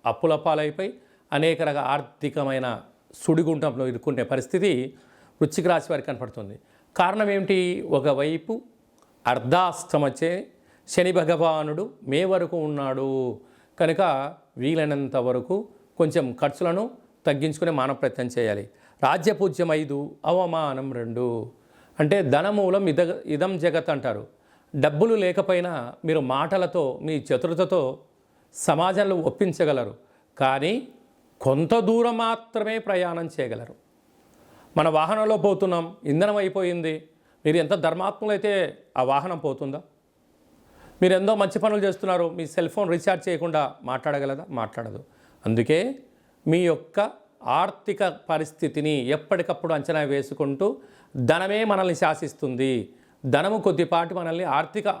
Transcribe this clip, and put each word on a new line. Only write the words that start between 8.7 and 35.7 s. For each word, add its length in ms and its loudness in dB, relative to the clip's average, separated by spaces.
అర్ధాష్టమచే 1200 0
శని 240 2
భగవానుడు 800 0
మే 160 2
వరకు 320 0
ఉన్నాడు. 840 -2
కనుక 540 2
వీలైనంత 580 0
వరకు 520 -2
కొంచెం 420 0
ఖర్చులను 600 -2
తగ్గించుకునే 440 0
మానవ 240 0
ప్రయత్నం 320 -4
చేయాలి. 440 -2
రాజ్యపూజ్యం 720 2
ఐదు, 440 -4
అవమానం 640 0
రెండు. 580 -4
అంటే 220 4
ధనమూలం 640 2
ఇద-, 400 0
ఇదం 320 0
జగత్ 320 0
అంటారు. 360 -4
డబ్బులు 380 4
లేకపోయినా 800 0
మీరు 160 2
మాటలతో, 840 0
మీ 160 -4
చతురతతో 840 0
సమాజంలో 600 2
ఒప్పించగలరు, 800 0
కానీ 480 0
కొంత 380 2
దూరం 400 2
మాత్రమే 600 -2
ప్రయాణం 520 -2
చేయగలరు. 340 -6
మన 120 4
వాహనంలో 480 2
పోతున్నాం, 680 0